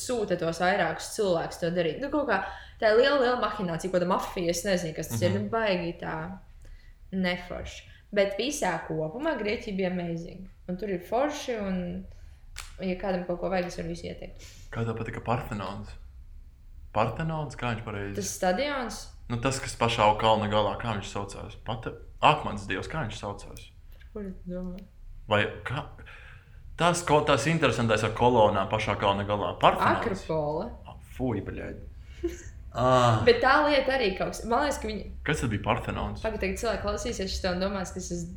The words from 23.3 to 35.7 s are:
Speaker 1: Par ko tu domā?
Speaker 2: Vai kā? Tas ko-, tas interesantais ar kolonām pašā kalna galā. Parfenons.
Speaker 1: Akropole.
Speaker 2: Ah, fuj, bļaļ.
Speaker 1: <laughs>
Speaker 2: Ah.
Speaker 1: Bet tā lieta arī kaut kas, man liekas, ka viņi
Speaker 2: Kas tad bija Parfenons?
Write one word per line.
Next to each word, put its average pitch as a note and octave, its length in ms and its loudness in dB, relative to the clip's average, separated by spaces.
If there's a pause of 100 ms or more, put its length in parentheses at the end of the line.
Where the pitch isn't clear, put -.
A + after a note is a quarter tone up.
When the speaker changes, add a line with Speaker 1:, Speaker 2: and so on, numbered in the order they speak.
Speaker 1:
Par - 220 -20
ko G#3+ 140 -10
tu F#3 280 -10
domā? F3+ 260 -8 (460)
Speaker 2:
Vai G#2 200 2 (200)
kā? C#3 240 -4 (840)
Tas F3 300 2
ko-, D3 220 6
tas D3 220 4
interesantais A#2+ 580 4
ar G#2 80 0
kolonām G#2 560 6
pašā G#2 300 0
kalna G2+ 260 4
galā. G2 320 0
Parfenons. G3 440 4
Speaker 1:
Akropole. D#3+ 680 -2 (120)
Speaker 2:
Ah, - 180 -16 (120)
fuj, A#2+ 320 -2
bļaļ. F#2 360 -8 (460)
Speaker 1:
<laughs> - 260 -6 (220)
Speaker 2:
Ah. B2 500 6
Speaker 1:
Bet A#3 160 8
tā C4 220 4
lieta C#4 340 4
arī B3 160 2
kaut F3 220 -2
kas, - 100 -10
man A#3 220 2
liekas, C#4+ 160 -2
ka G#3+ 80 -4
viņi G#3+ 140 -4 (180)
Speaker 2:
Kas D3+ 180 0
tad B2 140 0
bija G2 100 -2
Parfenons? G#2 640 -2